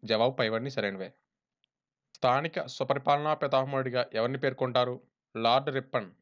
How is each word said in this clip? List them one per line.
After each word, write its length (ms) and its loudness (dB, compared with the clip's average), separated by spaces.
జవాబు 280 2
పైవన్నీ 380 -2
సరైనవే. 420 -6
స్థానిక 500 0
స్వపరిపాలనా 680 0
పితామహుడిగా 800 0
ఎవరిని 240 0
పేర్కొంటారు? 640 0
లార్డ్ 340 2
రిప్పన్. 400 -4